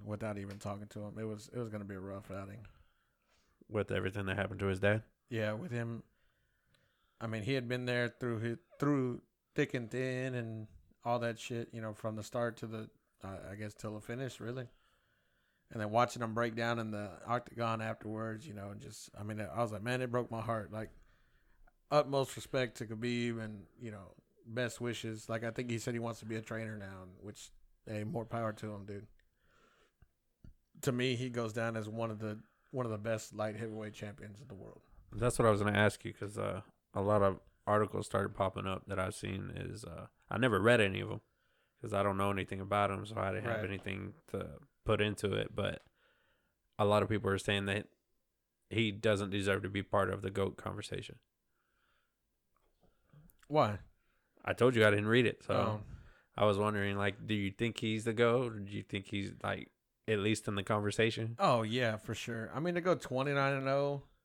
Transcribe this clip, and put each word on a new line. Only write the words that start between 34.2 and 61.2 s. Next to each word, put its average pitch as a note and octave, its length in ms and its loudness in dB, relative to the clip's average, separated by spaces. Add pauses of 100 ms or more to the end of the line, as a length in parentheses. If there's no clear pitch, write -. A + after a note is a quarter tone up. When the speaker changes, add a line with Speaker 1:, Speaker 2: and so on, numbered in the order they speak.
Speaker 1:
of - 80 -16
the G2 60 -14
world. - 260 -16 (300)
Speaker 2:
That's - 280 2
what A#2 80 8
I A2 40 10
was G2+ 120 4
gonna G2+ 140 4
ask G#2 280 6
you, G2+ 80 -6
'cause, G#2 240 -8
uh, G2+ 240 -2 (320)
a G2+ 80 0
lot G#2 220 6
of F#2+ 160 4 (260)
articles G#2 400 4
started G2+ 300 0
popping G2 320 0
up F#2+ 200 -2
that G2 120 -2
I've F#2 160 -2
seen G2 400 -4
is, F#2+ 300 -8
uh, E2 200 -12 (240)
I - 80 -2
never A2 220 4
read A2+ 220 8
any G2 180 4
of G2+ 100 -4
'em G#2 120 -6 (600)
'cause G#2+ 120 -4
I G2+ 100 4
don't G2+ 140 2
know G2 120 2
anything F#2+ 300 -2
about G2 320 2
him, G2 160 -4
so A2 100 -8
I G2 140 0
didn't G#2 140 -4
have A2 160 0
Speaker 1:
Right. G2+ 80 -2
Speaker 2:
anything G2 440 -6 (140)
to E2+ 320 -8 (240)
put G#2+ 160 2
into G#2 340 0
it. G#2 220 -2
But G2 260 -2 (960)
a G#2 80 4
lot G#2 180 8
of F#2 60 2
people G2+ 200 0
are G2 80 4
saying G2+ 300 2
that G2+ 200 0 (840)
he A2 220 2
doesn't G#2 380 4
deserve G2 340 2
to G2 60 -2
be G2+ 120 0
part G2 280 2
of G2 120 -2
the G2+ 80 -2
goat G2 280 0
conversation. - 640 -8 (2250)
Speaker 1:
Why? A#2+ 320 6 (640)
Speaker 2:
I F#2+ 80 2
told B2 220 6
you A2 100 10
I G#2+ 40 10
didn't G#2 180 4
read A#2 180 6
it, - 180 0
so - 100 0
Speaker 1:
Oh. G#2 300 2 (520)
Speaker 2:
I G#2+ 100 4
was G#2 120 6
wondering, G2+ 400 2
like, G2+ 300 0
do G#2+ 60 0
you G2 180 2
think A#2 280 -2
he's A2 240 0
the A#2 100 2
goat, A#2 400 4
or G#2+ 60 -6
do G2 120 -8
you G2+ 120 -4
think G2 240 -6
he's, G2 260 -4 (100)
like, G2 280 -4 (360)
at A2 120 4
least G#2+ 280 2
in G#2 80 0
the G2 80 0
conversation? A2+ 760 2